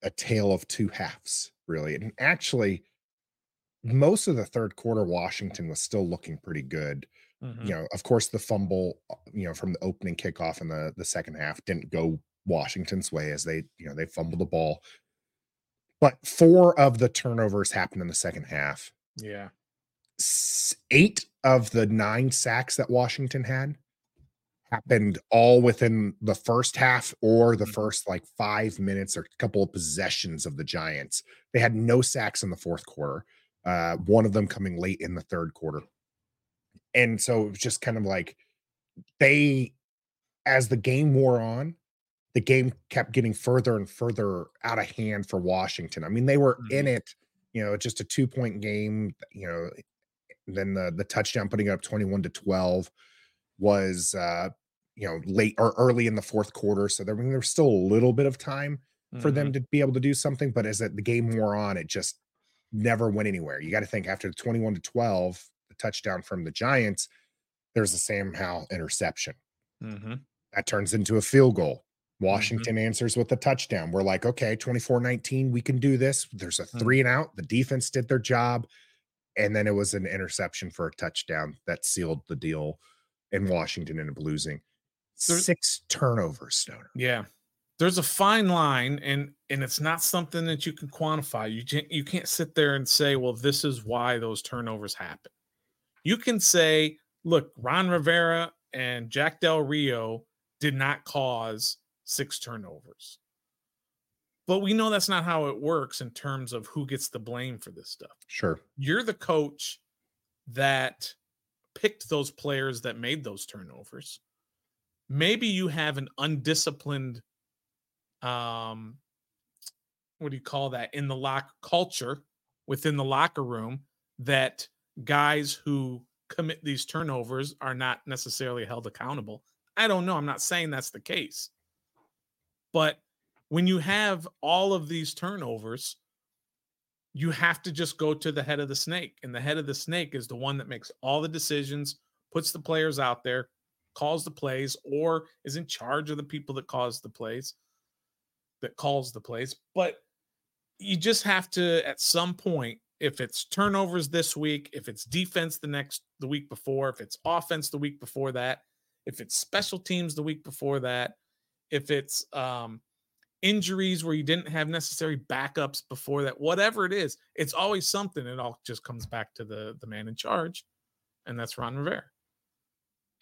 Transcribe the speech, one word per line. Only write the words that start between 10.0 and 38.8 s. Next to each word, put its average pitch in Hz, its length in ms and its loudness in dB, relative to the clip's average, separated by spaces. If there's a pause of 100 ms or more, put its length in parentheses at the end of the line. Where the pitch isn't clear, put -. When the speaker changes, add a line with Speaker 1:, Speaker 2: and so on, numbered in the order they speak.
Speaker 1:
kickoff 82 460 -6
in 82 80 -8
the, 78 280 -4
the 82 80 -10
second 78 320 -6
half 76 280 -6
didn't - 260 -4
go 80 280 0 (280)
Washington's 90 640 -2
way 76 220 -4
as 73 120 -6
they, 80 200 -4 (140)
you 82 80 -14
know, 71 80 -10
they 80 120 -4
fumbled 82 340 -4
the 92 60 2
ball. 80 360 0 (1200)
But 139 220 6
four 175 540 10
of 135 200 8
the 120 100 6
turnovers 110 640 0
happened 92 300 -2
in 87 60 -4
the 80 60 -6
second 85 300 -4
half. 71 480 -4 (240)
Speaker 2:
Yeah. 101 320 -12 (720)
Speaker 1:
S-, - 560 0 (160)
eight 165 340 6 (200)
of 131 260 6
the 113 160 4
nine 110 440 2
sacks 127 460 -2
that 127 140 -2
Washington 123 540 0
had 131 320 -4 (920)
happened 107 480 2 (120)
all 120 320 10
within 113 580 4
the 107 140 2
first - 420 0
half 127 460 2
or 117 340 8
the 107 80 2
Speaker 2:
Mm-hmm. 107 80 -6
Speaker 1:
first, 107 360 -2
like, 90 160 -4 (120)
five 107 420 0
minutes 98 380 -2
or 82 100 -8 (120)
couple 104 240 2
of 95 100 0
possessions 82 720 -4
of 73 140 -8
the 78 60 -6
Giants. 78 580 -6 (320)
They 127 60 6
had 117 140 6
no 117 280 6
sacks 110 400 -2
in 98 80 -4
the 85 60 -6
fourth 85 280 -6
quarter, 73 400 -8 (400)
uh, 85 320 0
one 104 300 6
of 101 80 2
them 104 120 2
coming 92 320 -4
late 92 220 -2
in 90 140 -6
the 85 80 -8
third 85 320 -4
quarter. 76 260 -6 (1120)
And 117 260 6
so 117 260 2
it 104 40 -4
was 95 80 -12
just - 220 -2
kind 117 160 -2
of 110 80 -2
like 95 320 -2 (840)